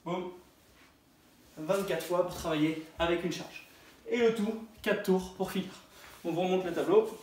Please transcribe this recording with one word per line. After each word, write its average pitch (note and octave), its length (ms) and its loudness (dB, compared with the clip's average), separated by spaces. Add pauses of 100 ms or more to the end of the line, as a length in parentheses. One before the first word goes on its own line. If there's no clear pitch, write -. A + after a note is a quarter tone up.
boum, F3+ 280 -6 (1300)
vingt-quatre F3 480 -2
fois F3+ 220 2
pour E3+ 80 -8
travailler D#3+ 500 0 (140)
avec E3+ 240 0
une F3+ 80 0
charge. - 360 -10 (420)
Et A#3 80 0
le A3+ 180 4
tout, G#3+ 320 -2 (140)
quatre G3+ 220 0
tours F#3 320 2
pour F#3+ 160 -4
finir. - 200 -4 (540)
On E3+ 60 -2
vous E3 100 0
remonte F#3 240 2
le E3+ 80 -4
tableau E3+ 500 4